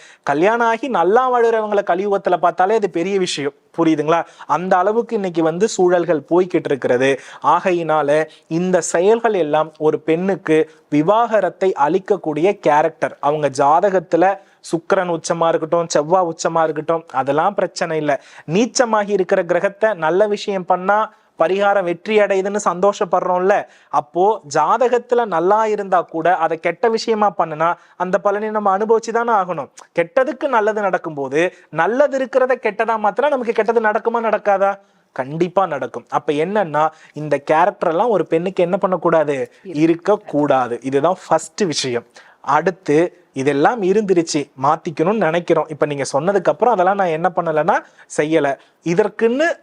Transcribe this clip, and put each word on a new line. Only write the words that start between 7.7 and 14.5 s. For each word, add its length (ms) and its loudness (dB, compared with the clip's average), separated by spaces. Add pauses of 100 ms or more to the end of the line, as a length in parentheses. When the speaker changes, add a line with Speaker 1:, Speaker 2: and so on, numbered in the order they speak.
Speaker 1:
இந்த 340 0
செயல்கள் 520 2
எல்லாம் 440 -2
ஒரு 220 0
பெண்ணுக்கு 720 0 (180)
விவாகரத்தை 920 0
அளிக்கக்கூடிய 800 0
கேரக்டர். 600 0
அவங்க 380 0
ஜாதகத்துல 800 2 (220)